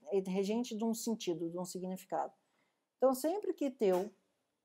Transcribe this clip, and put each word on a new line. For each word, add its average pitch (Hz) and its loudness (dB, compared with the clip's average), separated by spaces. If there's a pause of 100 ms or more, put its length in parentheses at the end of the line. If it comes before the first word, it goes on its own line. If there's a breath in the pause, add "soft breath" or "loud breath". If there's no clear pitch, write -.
(120)
é 196 4 (100)
regente 214 0
de 214 -2
um 226 2
sentido, 185 -2
de 170 -8
um 180 -4
significado. 180 -6 (640)
Então, 262 6
sempre 339 -2
que 277 -2
teu 196 2 (520)